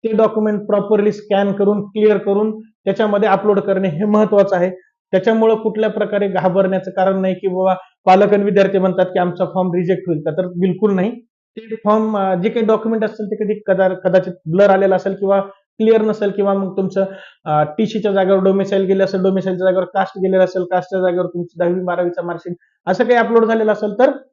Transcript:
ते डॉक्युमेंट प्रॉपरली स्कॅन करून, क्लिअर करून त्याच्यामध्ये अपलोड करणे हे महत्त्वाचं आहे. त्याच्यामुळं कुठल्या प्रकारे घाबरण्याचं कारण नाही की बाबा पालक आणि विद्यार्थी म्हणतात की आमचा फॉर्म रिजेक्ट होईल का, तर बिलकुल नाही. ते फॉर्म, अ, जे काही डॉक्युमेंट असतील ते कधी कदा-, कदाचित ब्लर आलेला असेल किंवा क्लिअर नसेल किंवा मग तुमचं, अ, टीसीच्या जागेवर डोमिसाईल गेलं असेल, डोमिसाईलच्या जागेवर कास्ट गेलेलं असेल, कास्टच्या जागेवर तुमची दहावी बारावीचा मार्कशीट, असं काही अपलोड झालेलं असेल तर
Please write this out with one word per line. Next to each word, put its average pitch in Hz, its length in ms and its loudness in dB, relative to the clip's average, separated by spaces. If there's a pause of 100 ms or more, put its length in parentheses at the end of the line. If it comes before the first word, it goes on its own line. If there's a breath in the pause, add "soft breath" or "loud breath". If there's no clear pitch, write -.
ते 220 120 -2
डॉक्युमेंट 214 520 0
प्रॉपरली 202 440 0
स्कॅन 202 400 -2
करून, 202 340 0
क्लिअर 214 320 2
करून 208 420 -2
त्याच्यामध्ये 202 680 -2
अपलोड 196 300 2
करणे 190 300 -2
हे 165 160 -4
महत्त्वाचं 208 500 2
आहे. 180 160 0 (400 loud breath)
त्याच्यामुळं 226 440 2
कुठल्या 220 340 -2
प्रकारे 208 380 -2
घाबरण्याचं 185 640 0
कारण 190 300 0
नाही 190 120 -2
की 185 140 -6
बाबा 185 260 0 (320 loud breath)
पालक 196 280 6
आणि 202 100 2
विद्यार्थी 196 340 2
म्हणतात 185 280 2
की 185 140 -4
आमचा 180 260 -2
फॉर्म 185 280 -2
रिजेक्ट 180 340 -2
होईल 160 120 -2
का, 160 120 -4
तर 180 160 -4
बिलकुल 185 460 -2
नाही. 190 180 0 (160)
ते - 480 -16
फॉर्म, 220 420 0
अ, 190 180 0
जे 180 140 -2
काही 220 160 -2
डॉक्युमेंट 220 400 0
असतील 214 220 -8
ते 202 80 -6
कधी 208 300 -4
कदा-, 185 280 0
कदाचित 185 400 -2 (120)
ब्लर 190 240 4
आलेला 190 260 4
असेल 190 180 -4
किंवा 196 280 0 (360 loud breath)
क्लिअर 220 240 4
नसेल 214 280 -2
किंवा 196 240 0
मग 196 240 -4
तुमचं, 190 280 -2 (400 loud breath)
अ, 151 180 0
टीसीच्या 208 480 -2
जागेवर 190 320 2
डोमिसाईल 196 420 2
गेलं 190 180 2
असेल, 185 200 -2
डोमिसाईलच्या 185 420 -2
जागेवर 185 180 2
कास्ट 190 340 -4
गेलेलं 185 260 2
असेल, 185 200 -2
कास्टच्या 180 380 -2
जागेवर 180 240 0
तुमची 175 340 -8
दहावी 180 220 0
बारावीचा 175 400 -4
मार्कशीट, 175 360 -8 (280)
असं 190 180 0
काही 240 140 4
अपलोड 226 280 4
झालेलं 220 260 0
असेल 202 280 -2
तर 277 120 4 (220)